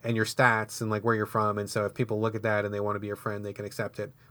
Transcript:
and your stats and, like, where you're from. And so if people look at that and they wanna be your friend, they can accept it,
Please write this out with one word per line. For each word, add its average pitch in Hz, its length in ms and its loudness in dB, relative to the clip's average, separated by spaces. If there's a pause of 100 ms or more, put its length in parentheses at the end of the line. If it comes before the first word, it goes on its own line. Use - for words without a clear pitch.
and 117 120 0
your 110 100 4
stats 113 560 2
and, 110 100 0
like, 104 120 0
where 117 120 4
you're 107 100 2
from. 107 320 0
And 101 120 -2
so 104 160 0
if 101 80 -2
people 110 260 0
look 110 160 0
at 110 80 -4
that 104 220 2
and 101 80 -4
they 101 80 -2
wanna 104 180 0
be 104 80 -6
your 101 80 -4
friend, 104 280 -6
they 101 100 -6
can 104 120 -8
accept 104 320 -6
it, 107 140 -6 (200)